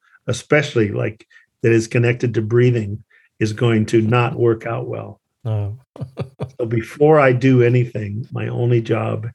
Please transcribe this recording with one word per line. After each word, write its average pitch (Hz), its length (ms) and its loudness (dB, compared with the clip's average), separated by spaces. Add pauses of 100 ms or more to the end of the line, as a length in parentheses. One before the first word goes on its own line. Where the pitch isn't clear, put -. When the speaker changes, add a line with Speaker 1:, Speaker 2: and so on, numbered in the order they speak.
(260)
Speaker 1:
especially, 120 640 0
like, 113 380 -6 (340)
that 113 100 2
is 113 160 2
connected 123 480 0
to 113 80 0
breathing, 110 640 0 (340)
is 107 140 -2
going 110 340 0
to 113 140 2
not 120 360 2
work 117 300 0
out 117 220 -8
well. 107 320 -12 (240)
Speaker 2:
No. 107 340 -6 (200)
<laughs> - 100 -10 (500)
Speaker 1:
So 120 80 -4
before 147 520 2
I 135 140 4
do 127 300 4
anything, 120 680 -2
my 113 160 -6
only 120 340 0
job 110 540 -4